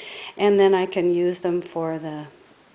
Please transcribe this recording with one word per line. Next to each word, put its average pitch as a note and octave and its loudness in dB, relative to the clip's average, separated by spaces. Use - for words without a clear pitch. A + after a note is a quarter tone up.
And G3+ 4
then G3 6
I F#3 0
can F#3 0
use F3 0
them F3 -2
for E3 -6
the D3+ -10